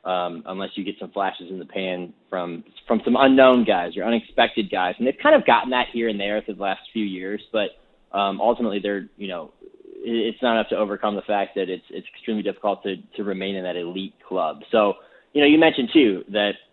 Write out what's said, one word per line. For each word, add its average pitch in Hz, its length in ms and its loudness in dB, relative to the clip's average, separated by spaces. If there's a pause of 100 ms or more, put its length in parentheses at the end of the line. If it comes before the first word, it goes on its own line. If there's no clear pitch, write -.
um, 87 420 -4
unless 95 280 -8
you 98 80 -8
get 98 160 -8
some 92 120 -12
flashes 95 380 -6
in 92 100 -10
the 85 60 -14
pan 90 480 -6 (160)
from, 87 340 -6 (240)
from 113 180 0
some 117 120 2
unknown 131 460 8
guys 90 320 0
or 92 80 -6
unexpected 113 680 -2
guys. 92 260 -2
And 120 100 -2
they've - 140 -4
kind 302 140 6
of 240 100 2
gotten 117 240 4
that 123 240 0
here 117 160 -2
and 101 100 -4
there 104 220 -2
through 101 140 -10
the 98 80 -10
last 95 180 -4 (100)
few 110 140 -4
years, 95 360 -8 (120)
but, 104 160 -2 (480)
um, 98 240 -2
ultimately 113 400 0
they're, 101 260 -4 (100)
you 101 120 -10
know, 85 220 -12 (120)
it, - 720 -6
it's - 60 -10
not 117 140 2
enough 107 140 0
to - 60 -2
overcome 104 400 -2
the 95 60 -6
fact 101 340 -4
that 95 140 -2
it's, 90 200 -8
it's - 240 -14
extremely 107 300 -6
difficult 98 400 -4
to, 98 140 -6 (180)
to 107 80 -8
remain 98 320 -4
in 92 80 -8
that 87 140 -6
elite 90 380 -8 (120)
club. 80 420 -4
So, 104 260 2 (360)
you 143 80 0
know, 143 80 6
you 151 100 8
mentioned 151 360 4
too 110 400 4
that 104 180 0 (220)